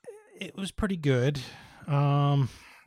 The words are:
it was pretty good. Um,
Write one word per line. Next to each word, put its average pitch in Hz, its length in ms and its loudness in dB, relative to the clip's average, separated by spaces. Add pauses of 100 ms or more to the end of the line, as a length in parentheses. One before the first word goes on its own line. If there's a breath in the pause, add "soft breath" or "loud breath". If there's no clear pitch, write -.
(400)
it - 160 -12
was 190 160 -8
pretty 196 260 -4
good. 139 420 2 (480 loud breath)
Um, 143 640 2 (380 loud breath)